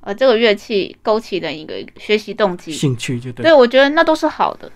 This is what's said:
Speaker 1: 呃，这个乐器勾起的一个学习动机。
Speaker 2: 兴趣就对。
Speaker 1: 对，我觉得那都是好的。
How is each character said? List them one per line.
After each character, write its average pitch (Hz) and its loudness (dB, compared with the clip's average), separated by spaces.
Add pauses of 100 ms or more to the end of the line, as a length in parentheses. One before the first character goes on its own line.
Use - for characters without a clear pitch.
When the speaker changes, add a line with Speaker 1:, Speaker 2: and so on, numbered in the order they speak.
Speaker 1:
呃， 202 -8
这 233 -2
个 240 4
乐 226 4
器 208 -6
勾 220 0
起 202 -6
的 165 -8
一 156 -12
个 - -12 (220)
学 - -2
习 208 -6
动 196 -2
机。 175 -16
Speaker 2:
兴 139 -2
趣 123 -6
就 127 -10
对。 120 -12
Speaker 1:
对， 330 4
我 269 8
觉 240 2
得 269 6
那 311 2
都 320 2
是 311 -4
好 - -2
的。 - -20